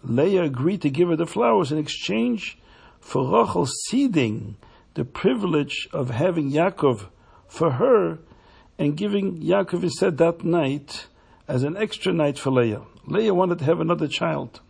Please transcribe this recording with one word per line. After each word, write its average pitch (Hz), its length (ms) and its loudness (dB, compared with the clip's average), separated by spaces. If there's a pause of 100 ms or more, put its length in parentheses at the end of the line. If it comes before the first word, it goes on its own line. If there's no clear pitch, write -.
Leah 165 400 2
agreed 151 400 -2
to 147 60 2
give 170 200 2
her 165 60 2
the 165 100 0
flowers 202 460 2
in 156 60 0
exchange 214 800 -4 (420)
for - 240 -2
Rachel 175 420 2
ceding 123 920 -2 (380)
the 135 100 -4
privilege 180 880 -2
of 135 180 -4
having 147 420 0
Yaakov 151 560 2 (400)
for 160 240 -2
her 175 480 2 (580)
and 147 180 0
giving 196 460 -2
Yaakov 180 420 0
instead 175 340 0
that 165 260 2
night 147 640 -2 (400)
as 131 160 0
an 151 120 -2
extra 202 380 -4
night 147 240 0
for 135 140 -2
Leah. 117 300 2 (240)
Leah 208 280 0
wanted 175 260 2
to 135 60 -4
have 165 140 2
another 160 280 0
child. 147 640 -4